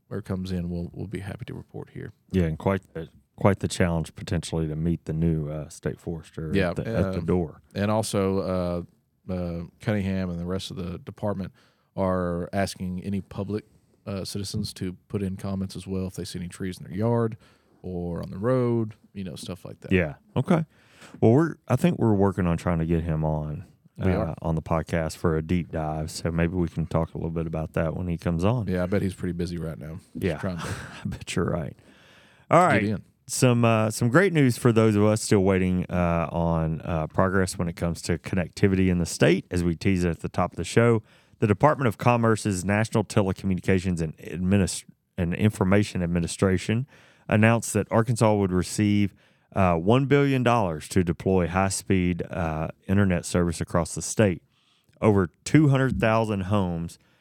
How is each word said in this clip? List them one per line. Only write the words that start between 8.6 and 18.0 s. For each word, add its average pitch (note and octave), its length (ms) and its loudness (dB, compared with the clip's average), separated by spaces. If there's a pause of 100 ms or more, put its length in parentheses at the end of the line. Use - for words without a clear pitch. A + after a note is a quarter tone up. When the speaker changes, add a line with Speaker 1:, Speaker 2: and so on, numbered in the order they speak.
Speaker 1:
uh, F#2+ 40 -6
uh, F2 300 -6 (180)
Cunningham F#2+ 500 -2
and E2+ 100 -6
the F2 60 -6
rest F#2+ 260 -6
of F#2+ 40 -10
the F2+ 220 -8
department G2+ 540 -8 (440)
are F2+ 560 -2
asking F#2 520 -4
any G2 160 -4
public, G2+ 440 -8 (420)
uh, G2 180 -6
citizens G2+ 480 -8
to F#2 240 -8 (100)
put G2+ 160 -4
in F#2+ 140 -4
comments F#2+ 400 -6
as F#2 100 -12
well F#2+ 220 -4
if F#2 60 -12
they - 100 -10
see G2 160 -12
any F2 80 -10
trees F2+ 300 -10
in - 60 -16
their - 120 -12
yard A2+ 400 0 (460)
or F2 400 -6